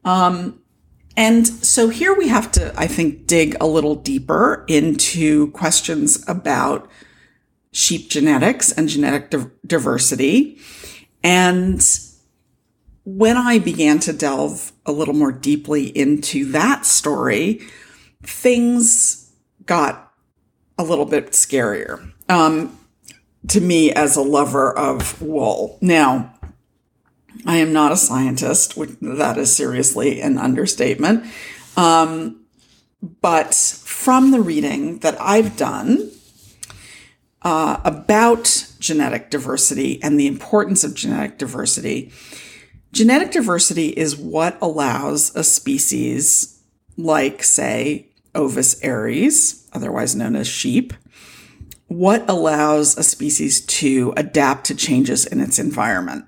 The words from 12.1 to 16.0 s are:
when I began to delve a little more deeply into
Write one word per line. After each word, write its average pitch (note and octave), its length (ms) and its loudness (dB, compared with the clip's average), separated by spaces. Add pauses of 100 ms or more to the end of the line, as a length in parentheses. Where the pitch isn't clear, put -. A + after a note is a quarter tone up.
when A3 300 2
I A#3+ 220 2
began D#3 400 2
to D#3+ 140 -4
delve C#3+ 580 -4 (140)
a D#3 60 -4
little D3 220 -2
more C#3+ 180 2
deeply C#3+ 640 -2
into C#3+ 560 0